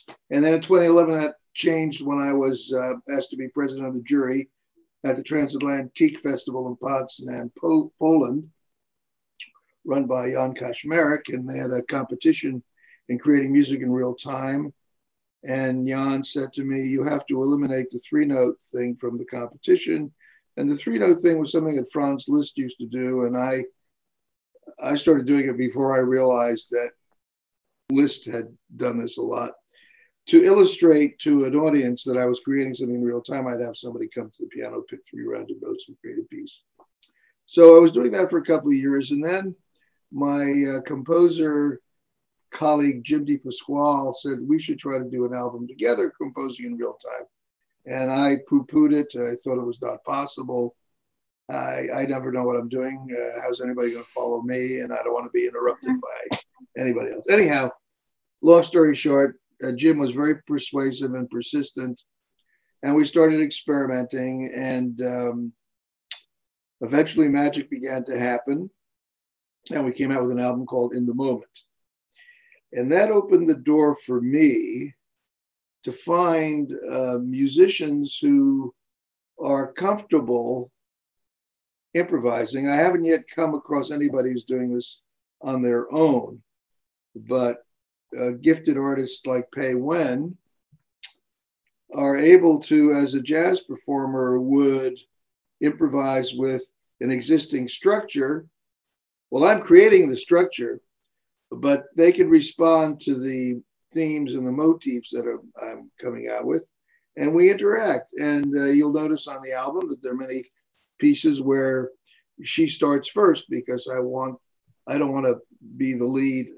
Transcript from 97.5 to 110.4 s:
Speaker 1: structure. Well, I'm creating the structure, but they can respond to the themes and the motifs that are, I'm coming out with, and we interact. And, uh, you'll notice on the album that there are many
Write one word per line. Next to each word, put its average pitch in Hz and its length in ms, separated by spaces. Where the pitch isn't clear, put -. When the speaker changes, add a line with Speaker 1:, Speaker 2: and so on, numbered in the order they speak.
Speaker 1:
structure. 160 800
Well, 131 140
I'm 214 160
creating 185 480
the 127 60
structure, 170 640
but 139 340
they 170 160
can 175 180
respond 160 680
to 139 180
the 127 420
themes 151 440
and 127 120
the 127 60
motifs 143 580
that 120 160
are, 117 140
I'm 117 380
coming 117 300
out 113 160
with, 165 260
and 151 180
we 180 160
interact. 202 640
And, 143 440
uh, 139 100
you'll 143 260
notice 151 340
on 135 160
the 131 100
album 143 360
that 131 120
there 131 120
are 123 40
many 131 280